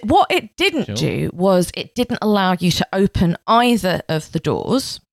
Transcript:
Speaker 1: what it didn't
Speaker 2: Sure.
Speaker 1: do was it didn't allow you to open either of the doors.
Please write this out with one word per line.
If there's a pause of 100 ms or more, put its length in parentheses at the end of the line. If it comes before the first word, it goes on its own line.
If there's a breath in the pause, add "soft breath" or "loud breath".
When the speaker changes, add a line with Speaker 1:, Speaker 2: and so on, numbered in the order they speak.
Speaker 1:
what
it
didn't
Speaker 2:
Sure.
Speaker 1:
do
was
it
didn't
allow
you
to
open (120)
either
of
the
doors. (140)